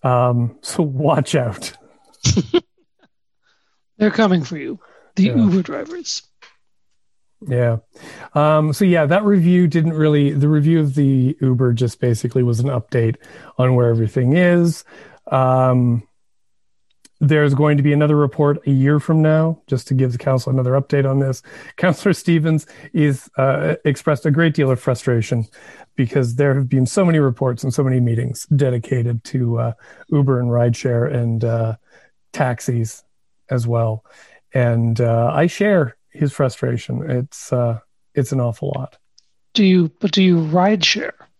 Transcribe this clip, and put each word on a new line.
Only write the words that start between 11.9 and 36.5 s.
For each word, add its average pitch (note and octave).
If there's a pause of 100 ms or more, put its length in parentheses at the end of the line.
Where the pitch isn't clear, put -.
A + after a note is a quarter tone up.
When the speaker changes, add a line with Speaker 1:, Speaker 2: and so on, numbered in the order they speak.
Speaker 1:
basically B2
was A#2+
an C3
update A#2 (420)
on B2+
where B2
everything A#2+
is. F3 (460)
Um, B2+ (1160)
there's D3
going D3
to C#3+
be D3
another D3
report C#3+
a C#3+
year C#3
from D#3+
now, D#3
just C3
to C#3
give C3
the A#2+
council C3
another B2+
update C3+
on C3+
this. C3+ (360)
Councillor F3+
Stevens D#3+ (260)
is, D3
uh, D3
expressed D3
a D3+
great D#3+
deal C#3
of B2
frustration A#2 (480)
because B2
there C#3+
have C3+
been C3
so F#3+
many D#3+
reports B2+
and C3
so C#3+
many B2+
meetings A#2 (100)
dedicated A#2+
to, A#2
uh, A#2 (360)
Uber C3+
and B2
rideshare A#2+
and, A#2
uh, A2+ (560)
taxis A#2+ (460)
as A#2
well. A2+ (480)
And, A#2
uh, A#2
I D3+
share F3+ (140)
his D3
frustration. B2+